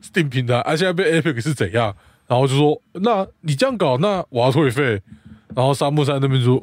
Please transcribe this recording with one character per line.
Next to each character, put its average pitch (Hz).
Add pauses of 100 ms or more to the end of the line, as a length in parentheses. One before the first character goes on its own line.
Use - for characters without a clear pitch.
Steam 151
平 123
台， 120
啊， 147
现 165
在 185
被 165
Epic 143
是 151
怎 95
样？” 110 (320)
然 123
后 135
就 135
说 147 (200)
：“那 202 (140)
你 151
这 247
样 262
搞， 143
那 190
我 120
要 135
退 147
费。” 113 (540)
然 127
后 139
沙 143
漠 151
在 139
那 139
边 135
说 127